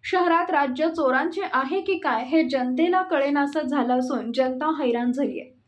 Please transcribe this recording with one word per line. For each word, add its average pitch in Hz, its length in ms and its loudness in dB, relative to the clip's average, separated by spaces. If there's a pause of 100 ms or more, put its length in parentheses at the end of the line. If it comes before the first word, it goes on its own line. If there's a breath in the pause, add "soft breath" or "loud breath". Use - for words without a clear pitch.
शहरात 349 460 2
राज्य 285 380 0
चोरांचे 320 520 0 (120)
आहे 269 280 -2
की 359 180 -2
काय, 247 260 -2
हे 311 240 2
जनतेला 269 540 0
कळेनासं 285 580 0
झालं 254 380 0
असून, 247 340 -2
जनता 262 500 0
हैराण 240 300 2
झाली 262 280 -2
आहे. - 280 -20